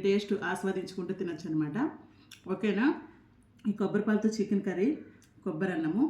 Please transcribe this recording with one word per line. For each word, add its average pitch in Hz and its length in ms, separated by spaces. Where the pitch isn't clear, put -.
టేస్ట్ 202 280
ఆస్వాదించుకుంటూ 185 680
తినొచ్చు 170 320
అనమాట. 151 260
ఓకేనా? 202 340
ఈ 196 100
కొబ్బరిపాలతో 202 560
చికెన్ 196 320
కర్రీ, 185 200
కొబ్బరన్నము 175 640